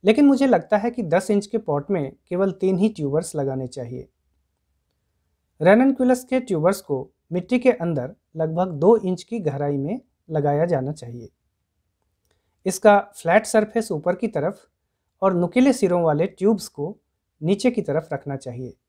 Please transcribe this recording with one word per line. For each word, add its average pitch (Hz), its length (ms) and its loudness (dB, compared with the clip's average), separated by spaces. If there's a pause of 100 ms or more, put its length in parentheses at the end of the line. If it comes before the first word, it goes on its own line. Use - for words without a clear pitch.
लेकिन 226 220 6
मुझे 277 220 4
लगता 208 300 2
है 220 140 -2
कि 240 140 -8
दस 175 260 -2
इंच 202 160 0
के 226 120 -6
पॉट 147 320 -6
में 147 200 -4 (160)
केवल 190 240 -2
तीन 190 260 -2
ही 202 120 2
ट्यूबर्स 156 460 -4
लगाने 135 320 -4
चाहिए। 127 400 -12 (1500)
रेननक्यूलस 254 640 4
के 254 180 -2
ट्यूबर्स 190 400 0
को 135 260 -6 (240)
मिट्टी 180 280 -2
के 247 120 4
अंदर 165 440 -4 (200)
लगभग 160 400 -2
दो 175 220 4
इंच 185 260 -4
की 233 160 -8
गहराई 143 380 -4
में 165 220 -6 (300)
लगाया 147 360 0
जाना 143 260 -2
चाहिए। 120 380 -14 (1400)
इसका 202 320 4 (180)
फ्लैट 196 300 2
सरफेस 220 460 0
ऊपर 180 240 -2
की 220 140 -6
तरफ 160 380 -6 (540)
और 190 120 2
नुकीले 208 400 2
सिरों 175 300 0
वाले 156 240 0
ट्यूब्स 196 420 0
को 156 260 -10 (460)
नीचे 202 300 0
की 220 100 -4
तरफ 160 320 -4
रखना 139 240 -8
चाहिए। 123 360 -12 (160)